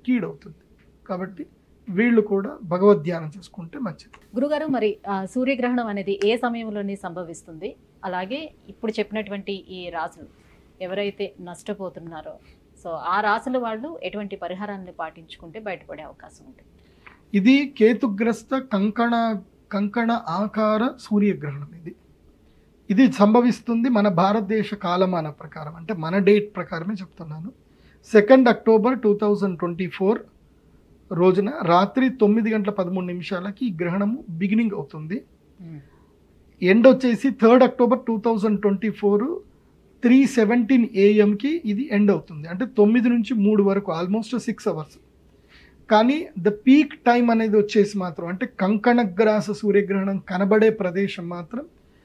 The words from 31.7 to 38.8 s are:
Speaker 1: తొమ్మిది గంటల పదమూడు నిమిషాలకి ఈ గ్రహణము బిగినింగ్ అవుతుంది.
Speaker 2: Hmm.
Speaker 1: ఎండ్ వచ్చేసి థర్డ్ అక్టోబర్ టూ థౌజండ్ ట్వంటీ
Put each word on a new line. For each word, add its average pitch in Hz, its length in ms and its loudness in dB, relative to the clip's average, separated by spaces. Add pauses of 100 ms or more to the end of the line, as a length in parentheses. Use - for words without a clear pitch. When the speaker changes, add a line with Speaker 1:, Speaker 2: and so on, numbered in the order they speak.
Speaker 1:
తొమ్మిది 220 440 2
గంటల 208 180 -2
పదమూడు 185 340 -4
నిమిషాలకి 180 640 -8
ఈ 190 140 -4
గ్రహణము 202 480 -2
బిగినింగ్ 196 420 -2
అవుతుంది. 165 520 -10 (380)
Speaker 2:
Hmm. 165 160 -16 (880)
Speaker 1:
ఎండ్ 214 240 8
వచ్చేసి 254 420 4
థర్డ్ 240 340 6
అక్టోబర్ 240 440 2
టూ 220 180 -2
థౌజండ్ 214 360 0
ట్వంటీ 202 280 0